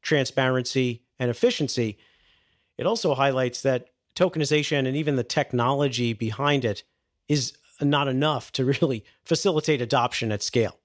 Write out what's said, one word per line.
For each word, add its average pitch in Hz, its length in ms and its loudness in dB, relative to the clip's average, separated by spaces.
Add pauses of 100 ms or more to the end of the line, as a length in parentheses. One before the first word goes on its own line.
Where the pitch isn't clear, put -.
transparency, 127 1000 0 (160)
and 123 100 0
efficiency. 123 680 -2 (800)
It 123 80 -4
also 190 300 0
highlights 131 460 0
that 131 280 -2 (260)
tokenization 151 720 0
and 131 80 -2
even 147 200 -2
the 123 80 0
technology 123 920 0
behind 127 500 0
it 107 200 -2 (440)
is 147 260 -2 (280)
not 143 260 2
enough 135 460 -2
to 131 120 0
really 131 400 0 (180)
facilitate 156 580 0
adoption 120 500 0
at 104 120 -2
scale - 420 0